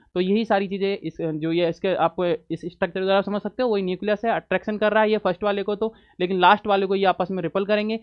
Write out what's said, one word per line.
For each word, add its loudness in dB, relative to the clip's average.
तो -2
यही 2
सारी 0
चीज़ें -4
इस, -10
जो -4
ये 2
इसके -2
आपको 0
इस -4
स्ट्रक्चर -4
द्वारा 2
समझ -4
सकते -6
हो, 0
वही 0
न्यूक्लियस -2
है, 0
अट्रैक्शन -2
कर 2
रहा 4
है 2
ये 2
फर्स्ट -2
वाले 0
को -4
तो, -4
लेकिन 0
लास्ट 6
वाले 2
को -2
ये 0
आपस 2
में -4
रिपल -2
करेंगे, -2